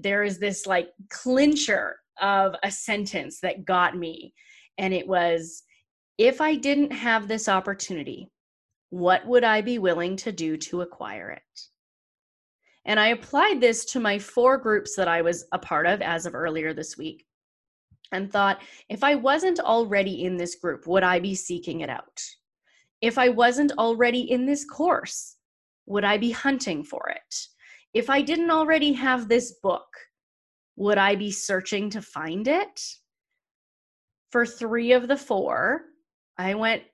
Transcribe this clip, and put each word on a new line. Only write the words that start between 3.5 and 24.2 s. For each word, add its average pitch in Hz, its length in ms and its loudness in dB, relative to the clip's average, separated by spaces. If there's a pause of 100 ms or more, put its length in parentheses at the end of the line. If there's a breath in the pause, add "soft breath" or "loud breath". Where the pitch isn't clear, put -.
got 180 320 2
me. 165 360 -10 (440 soft breath)
And 190 160 0
it 180 120 -2
was, 170 580 0 (540)
"If 254 220 6
I 311 160 2
didn't 285 380 2
have 226 340 0
this 220 220 -4
opportunity, 190 840 -4 (580)
what 180 380 2
would 240 160 6
I 220 160 4
be 233 200 -2
willing 180 380 0
to 220 140 -8
do 165 240 -4
to 156 240 -6
acquire 107 520 -10
it?" - 360 -20 (1160)
And 214 160 2
I 214 60 4
applied 277 520 0
this 233 280 2
to - 120 -4
my 208 180 0
four 247 400 4
groups 214 380 0
that 185 140 0
I 170 140 2
was 170 280 0
a 180 80 -2
part 165 280 0
of 196 140 2
as 170 240 -4
of 170 100 -8
earlier 156 380 -4
this - 240 -12
week 156 280 -12 (880)
and 196 180 -6
thought, 196 300 2 (260 loud breath)
if - 160 -6
I 285 120 4
wasn't 311 440 2
already 202 640 0
in 180 140 -2
this 175 180 -6
group, 160 320 -6
would 185 160 2
I 180 160 4
be 190 160 -4
seeking 170 460 -8
it 147 80 -8
out? - 340 -12 (800)
If 226 160 0
I 254 100 6
wasn't 247 460 4
already 233 580 0